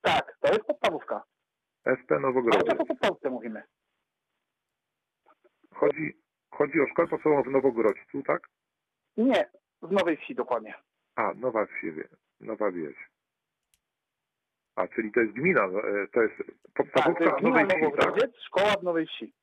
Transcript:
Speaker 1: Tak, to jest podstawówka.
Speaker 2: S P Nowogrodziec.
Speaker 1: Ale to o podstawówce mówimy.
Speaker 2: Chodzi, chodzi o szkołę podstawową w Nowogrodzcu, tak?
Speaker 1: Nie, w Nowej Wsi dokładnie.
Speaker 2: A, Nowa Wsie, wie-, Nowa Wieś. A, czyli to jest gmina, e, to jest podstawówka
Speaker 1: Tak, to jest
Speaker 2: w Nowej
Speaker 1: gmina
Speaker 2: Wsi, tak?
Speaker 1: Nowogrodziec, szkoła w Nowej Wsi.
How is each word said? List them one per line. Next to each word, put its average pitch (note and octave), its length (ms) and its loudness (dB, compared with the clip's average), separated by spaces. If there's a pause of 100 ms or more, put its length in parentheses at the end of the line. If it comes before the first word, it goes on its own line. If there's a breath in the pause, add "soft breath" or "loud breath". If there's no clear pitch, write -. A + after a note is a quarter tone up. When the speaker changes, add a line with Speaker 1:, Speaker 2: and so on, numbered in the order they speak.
Speaker 1:
Tak, D#3+ 380 0
to - 80 2
jest G#3 160 2
podstawówka. - 580 -4 (600)
Speaker 2:
S B2+ 140 0 (100)
P - 120 2
Nowogrodziec. B2 460 2
Speaker 1:
Ale - 100 2
to E4 60 -4
o - 40 -2
podstawówce G3 440 -2
mówimy. A2+ 320 -10 (2000)
Speaker 2:
Chodzi, - 420 -2 (340)
chodzi D3 300 0
o C#3 60 4
szkołę E3+ 220 0
podstawową D3+ 340 2
w B2 100 -4
Nowogrodzcu, C3 760 0
tak? - 220 -4 (680)
Speaker 1:
Nie, A3+ 340 2 (320)
w E3+ 100 -6
Nowej F3 240 2
Wsi - 180 -12
dokładnie. A#2 400 -4 (420)
Speaker 2:
A, G#2+ 180 0
Nowa A2+ 320 -2
Wsie, - 260 -8
wie-, D#2 160 -12 (320)
Nowa A2 300 -4
Wieś. E2 260 -8 (1800)
A, F2+ 120 -2
czyli G#2+ 240 -4
to B2 80 4
jest G#2+ 120 2
gmina, C3 320 2
e, G2+ 480 -2
to A#2+ 100 4
jest G#2+ 120 0 (400)
podstawówka - 280 0
Speaker 1:
Tak, - 160 0
to E3 60 0
jest - 140 2
Speaker 2:
w - 40 -2
Nowej B3+ 240 4
Speaker 1:
gmina - 80 0
Speaker 2:
Wsi, D#3 220 0
tak? C#3+ 100 4
Speaker 1:
Nowogrodziec, G#3+ 300 -2 (100)
szkoła G3+ 340 2
w - 20 -12
Nowej E3 240 -2
Wsi. - 360 -14